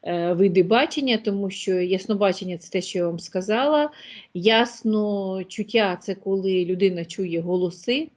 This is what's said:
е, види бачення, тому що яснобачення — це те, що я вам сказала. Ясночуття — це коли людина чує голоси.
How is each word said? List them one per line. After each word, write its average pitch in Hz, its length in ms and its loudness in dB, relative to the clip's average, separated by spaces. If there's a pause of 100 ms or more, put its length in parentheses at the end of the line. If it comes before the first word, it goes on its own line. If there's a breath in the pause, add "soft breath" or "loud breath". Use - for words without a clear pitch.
е, 175 300 0
види 180 300 4
бачення, 240 540 2
тому 196 320 -4
що - 240 -4
яснобачення — 185 840 0
це - 100 -20
те, 185 120 -2
що 185 180 -6
я 175 80 0
вам 170 120 -4
сказала. 262 720 0 (440 loud breath)
Ясночуття — 208 1700 0
це 196 140 -6
коли 190 500 0
людина 180 400 0
чує 170 360 -4
голоси. 180 760 -2